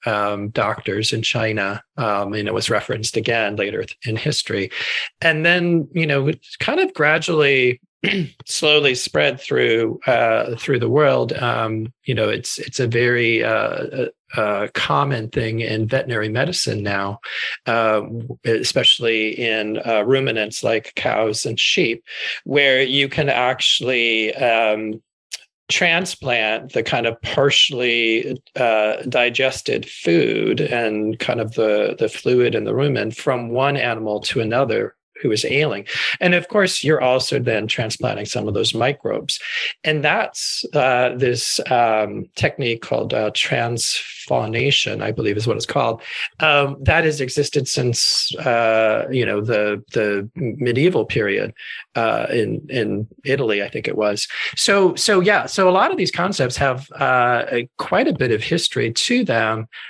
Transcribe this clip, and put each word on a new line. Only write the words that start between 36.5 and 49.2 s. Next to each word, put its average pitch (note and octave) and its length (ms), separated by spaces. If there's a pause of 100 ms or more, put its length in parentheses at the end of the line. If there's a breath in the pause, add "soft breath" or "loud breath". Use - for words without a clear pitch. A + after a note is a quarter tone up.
you're C#3+ 180
also B2+ 380
then A2 280
transplanting A2 580
some G#2 220
of G#2+ 60
those G#2+ 200
microbes. A2+ 640 (440 loud breath)
And D#3 200
that's, - 720
uh, B2+ 420
this, B2 440 (100)
um, G#2+ 560 (100)
technique A#2 460
called, A2+ 320
uh, A2 180
transfaunation, A#2 1700
I G#2 100
believe G#2+ 260
is A2 100
what G#2+ 100
it's - 80
called. A#2 360 (380 loud breath)
Um, C#3+ 420
that D#3+ 220
has D3 180
existed C#3 460
since, - 680
uh, A2+ 760
you B2+ 140